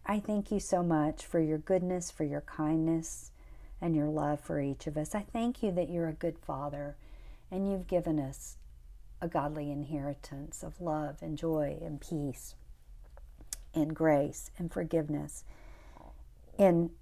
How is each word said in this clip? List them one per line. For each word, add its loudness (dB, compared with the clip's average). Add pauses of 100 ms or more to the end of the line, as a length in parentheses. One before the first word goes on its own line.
I 2
thank 0
you 4
so 4
much 4
for 2
your 4
goodness, 2
for -4
your 0
kindness, 0 (480)
and 2
your 4
love 2
for -2
each -2
of -4
us. -2
I 0
thank -2
you 2
that 2
you're 0
a -2
good -2
father, -4 (560)
and 0
you've -2
given 4
us -6 (640)
a -2
godly 0
inheritance -6
of -10
love -2
and -4
joy 2
and -6
peace -4 (1160)
and 2
grace 4
and -2
forgiveness 0 (1120)
and 8 (120)